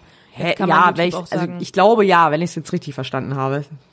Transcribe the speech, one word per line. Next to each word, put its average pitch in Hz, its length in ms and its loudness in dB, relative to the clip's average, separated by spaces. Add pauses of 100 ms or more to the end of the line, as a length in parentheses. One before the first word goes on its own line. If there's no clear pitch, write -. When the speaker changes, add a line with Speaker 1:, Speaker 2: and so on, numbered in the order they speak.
(360)
Speaker 1:
Jetzt - 100 -6
Speaker 2:
Hä? 170 100 0
Speaker 1:
kann 190 120 0
man 160 80 4
Speaker 2:
Ja, 170 80 6
Speaker 1:
YouTube 170 140 2
Speaker 2:
wenn 175 100 0
ich, 175 60 -4
Speaker 1:
auch 180 80 -6
Speaker 2:
also - 160 -8
Speaker 1:
sagen. 175 220 -6
Speaker 2:
ich - 120 -10
glaube 208 320 4
ja, 170 260 4
wenn 151 120 0
ich 175 80 -4
es - 60 -16
jetzt 156 180 -10
richtig 160 200 -8
verstanden 135 400 -6
habe. 139 300 -4 (280)